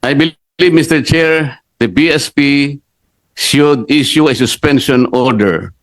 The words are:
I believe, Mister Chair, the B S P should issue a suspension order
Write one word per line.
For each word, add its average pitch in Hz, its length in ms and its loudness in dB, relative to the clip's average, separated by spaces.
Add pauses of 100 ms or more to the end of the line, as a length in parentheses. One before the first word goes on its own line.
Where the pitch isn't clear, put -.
I 139 80 0
believe, 165 580 -2
Mister 151 300 2
Chair, 160 560 0 (240)
the 110 80 -2
B 143 240 0
S - 160 -4
P 143 480 0 (580)
should 143 540 0
issue 151 400 2
a 131 60 0
suspension 127 760 0
order 104 720 -2